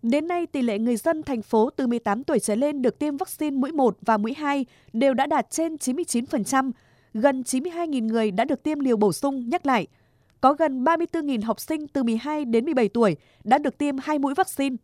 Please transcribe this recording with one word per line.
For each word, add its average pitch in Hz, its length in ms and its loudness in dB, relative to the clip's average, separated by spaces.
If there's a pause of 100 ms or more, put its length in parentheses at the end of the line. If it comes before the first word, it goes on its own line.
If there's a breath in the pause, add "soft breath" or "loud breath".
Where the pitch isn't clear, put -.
Đến 285 260 0
nay, 349 180 -2
tỷ 285 160 -4
lệ 226 180 0
người 233 160 2
dân 320 280 -2
thành 247 180 -4
phố 220 280 2
từ 269 180 -2
mười 240 120 0
tám 226 240 -2
tuổi 277 160 2
trở 208 160 0
lên 285 260 0
được 240 180 0
tiêm 294 180 -2
vaccine 302 400 -4
mũi 277 140 0
một 262 300 2
và 220 160 2
mũi 214 160 -2
hai 285 320 -2 (280 soft breath)
đều 262 200 4
đã 254 140 2
đạt 294 220 0
trên 320 280 -2
chín 254 180 -2
mươi 330 100 -4
chín 240 200 -2
phần 262 180 -2
trăm, 269 280 0 (420 soft breath)
gần 262 300 2
chín 262 200 -2
mươi 349 80 -6
hai 339 160 -4
nghìn 254 200 -2
người 220 240 0
đã 214 140 0
được 294 180 -2
tiêm 302 160 -2
liều 262 180 2
bổ 202 160 4
sung 269 360 -4
nhắc 339 160 -2
lại. 247 220 2 (540)
Có - 120 6
gần 269 300 0
ba 330 140 4
mươi 330 100 -2
tư 330 140 -4
nghìn 277 200 -2
học 220 180 -2
sinh 302 280 -6
từ 277 160 -2
mười 233 140 0
hai 294 280 -4
đến 233 200 2
mười 320 80 -2
bảy 240 160 2
tuổi 214 260 2 (280 soft breath)
đã 240 140 4
được 294 200 -2
tiêm 285 200 0
hai 302 220 -2
mũi 277 140 0
vaccine. 277 500 -2